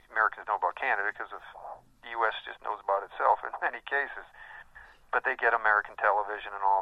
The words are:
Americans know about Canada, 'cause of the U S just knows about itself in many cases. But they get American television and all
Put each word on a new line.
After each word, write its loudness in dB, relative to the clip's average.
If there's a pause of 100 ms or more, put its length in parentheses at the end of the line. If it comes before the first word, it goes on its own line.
(100)
Americans 0
know 2
about 0
Canada, 0
'cause -12
of -12 (600)
the -16
U 0
S 0 (100)
just -14
knows -6
about 2
itself 2
in -10
many -4
cases. -4 (880)
But 0
they 0
get 2
American 4
television 0
and -2
all 4